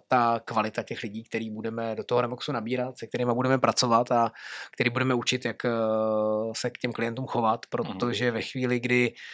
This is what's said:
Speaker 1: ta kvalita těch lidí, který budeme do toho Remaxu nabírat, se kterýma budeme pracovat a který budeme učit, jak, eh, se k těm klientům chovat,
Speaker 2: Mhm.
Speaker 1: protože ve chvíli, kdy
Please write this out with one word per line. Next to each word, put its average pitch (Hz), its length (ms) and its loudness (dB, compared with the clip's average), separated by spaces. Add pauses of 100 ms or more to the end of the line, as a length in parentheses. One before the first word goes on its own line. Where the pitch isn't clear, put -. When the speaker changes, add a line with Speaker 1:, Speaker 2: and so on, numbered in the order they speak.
Speaker 1:
ta 117 360 4
kvalita 107 380 0
těch - 200 -8
lidí, 110 220 -8
který 113 260 -4
budeme 113 440 -4
do 104 100 -6
toho 123 160 2
Remaxu 120 320 -4
nabírat, 123 460 -2
se - 80 -8
kterýma 123 280 0
budeme 127 240 4
pracovat 123 540 4
a 117 200 4 (400)
který 120 180 0
budeme 127 240 2
učit, 123 300 0
jak, 117 200 -4
eh, 123 60 2 (880)
se 123 140 -4
k - 80 -10
těm 123 140 -4
klientům 117 340 -4
chovat, 117 400 2
Speaker 2:
Mhm. - 40 -20
Speaker 1:
protože 120 600 -2
ve 110 120 -2
chvíli, 123 380 -2
kdy 123 320 2 (220)